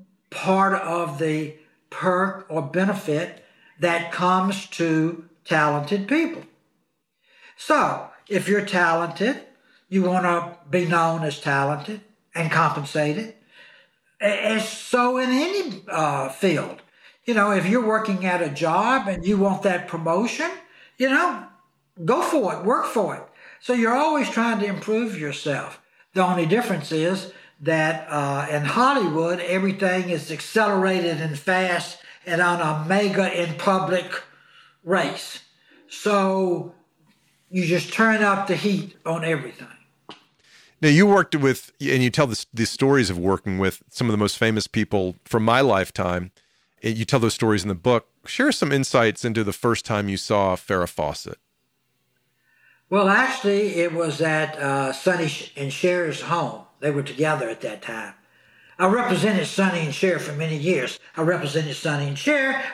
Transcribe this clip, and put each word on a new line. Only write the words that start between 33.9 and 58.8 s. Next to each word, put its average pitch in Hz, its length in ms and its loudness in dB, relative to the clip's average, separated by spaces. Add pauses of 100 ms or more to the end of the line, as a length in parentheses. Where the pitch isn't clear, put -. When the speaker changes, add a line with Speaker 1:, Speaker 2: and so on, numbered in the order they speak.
Speaker 1:
race. - 560 -2 (500)
So 190 840 0 (800)
you 180 140 0
just 165 280 0
turn 220 300 2
up 196 240 2
the 175 100 0
heat 185 400 -2 (100)
on 160 180 -4
everything. 147 440 -6 (1120)
Speaker 2:
Now, 156 80 4
you 165 180 8
worked 196 280 4
with, 135 460 2
and 139 220 2
you 123 80 4
tell 151 160 2
the, 110 280 -6
the 110 100 0
stories 135 460 2
of 90 80 -4
working 95 400 0
with 95 320 0
some - 160 -2
of 113 60 2
the 104 60 0
most 104 200 0
famous 110 280 2
people 95 580 -2
from 110 200 0
my 117 160 4
lifetime. 92 720 0 (520)
And 113 140 -2
you 110 80 -2
tell 135 140 2
those 113 160 2
stories 104 280 2
in 104 60 -4
the 98 60 -2
book. 117 320 2 (180)
Share 277 280 2
some 151 180 0
insights 131 540 2
into 113 180 0
the 98 100 -2
first 117 320 0
time 104 240 -2
you 95 80 -2
saw 98 380 2
Farrah 90 340 -2
Fawcett. - 500 -6 (1500)
Speaker 1:
Well, 190 180 4
actually, 202 720 2
it 170 120 0
was 160 280 -2
at, 156 360 0
uh, 139 360 -2
Sonny 170 360 0
Sh-, - 280 -8
and 139 160 -6
Cher's 180 500 0
home. 151 400 -4 (180)
They 147 100 0
were 139 120 -2
together 143 460 -2
at 110 140 -10
that 110 200 -10
time. 110 320 -12 (640)
I 180 80 4